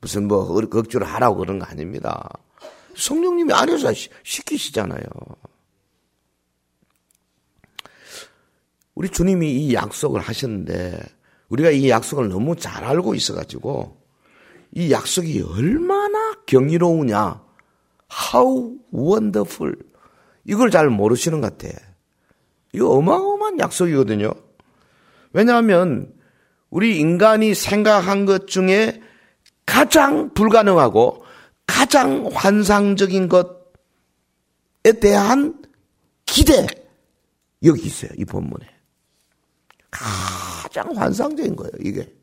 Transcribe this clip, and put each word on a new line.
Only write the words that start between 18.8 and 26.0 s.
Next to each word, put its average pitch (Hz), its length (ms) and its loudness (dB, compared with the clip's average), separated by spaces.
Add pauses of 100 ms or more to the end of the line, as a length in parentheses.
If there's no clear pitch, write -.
wonderful, 196 840 -2 (680)
이걸 214 260 2
잘 156 180 4
모르시는 123 520 0
것 104 160 -6
같아. - 160 -16 (1000)
이거 - 160 2
어마어마한 381 720 2
약속이거든요. 135 720 0 (1000)
왜냐하면 185 800 2 (580)